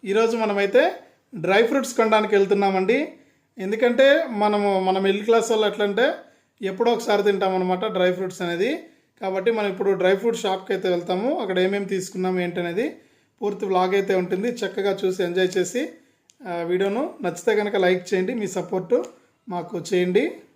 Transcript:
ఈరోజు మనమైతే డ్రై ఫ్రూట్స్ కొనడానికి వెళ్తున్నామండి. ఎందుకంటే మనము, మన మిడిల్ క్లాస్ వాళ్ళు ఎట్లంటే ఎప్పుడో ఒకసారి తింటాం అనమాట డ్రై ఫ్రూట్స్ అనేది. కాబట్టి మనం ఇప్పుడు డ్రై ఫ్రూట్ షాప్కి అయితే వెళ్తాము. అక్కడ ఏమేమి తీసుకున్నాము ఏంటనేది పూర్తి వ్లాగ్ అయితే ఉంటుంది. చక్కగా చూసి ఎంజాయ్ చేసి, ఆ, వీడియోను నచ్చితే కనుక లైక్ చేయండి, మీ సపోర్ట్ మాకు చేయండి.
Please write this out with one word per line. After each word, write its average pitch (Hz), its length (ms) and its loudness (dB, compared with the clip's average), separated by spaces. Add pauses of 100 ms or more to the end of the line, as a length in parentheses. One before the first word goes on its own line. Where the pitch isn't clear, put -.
(100)
ఈరోజు 226 260 2
మనమైతే 202 440 2 (600)
డ్రై 190 260 2
ఫ్రూట్స్ 277 300 -2
కొనడానికి 214 380 2
వెళ్తున్నామండి. 196 600 2 (640)
ఎందుకంటే 233 480 2 (360)
మనము, 208 280 2 (160)
మన 185 180 2
మిడిల్ 196 240 2
క్లాస్ 226 220 4
వాళ్ళు 220 200 2
ఎట్లంటే 208 360 0 (540)
ఎప్పుడో 190 360 -2
ఒకసారి 208 320 0
తింటాం 190 300 0
అనమాట 185 380 -2
డ్రై 185 200 4
ఫ్రూట్స్ 185 300 -8
అనేది. 175 240 -2 (500)
కాబట్టి 190 380 -2
మనం 208 160 -2
ఇప్పుడు 196 260 0
డ్రై 185 120 4 (100)
ఫ్రూట్ 226 200 -2
షాప్కి 190 340 -4
అయితే 185 180 -2
వెళ్తాము. 180 360 -2 (120)
అక్కడ 190 140 -2 (100)
ఏమేమి 202 280 -2
తీసుకున్నాము 185 520 -2
ఏంటనేది 175 400 -4 (540)
పూర్తి 208 300 -4
వ్లాగ్ 185 300 2
అయితే 190 220 0
ఉంటుంది. 190 280 -2 (120)
చక్కగా 196 320 -2 (100)
చూసి 185 240 0
ఎంజాయ్ 185 300 0
చేసి, 247 260 -2 (640)
ఆ, 170 100 -6 (140)
వీడియోను 196 320 0 (220)
నచ్చితే 175 340 -2
కనుక 208 160 -2 (100)
లైక్ 180 240 2
చేయండి, 196 320 -2
మీ 190 60 -4 (100)
సపోర్ట్ 180 380 -2 (520)
మాకు 180 440 -8
చేయండి. 180 340 2 (300)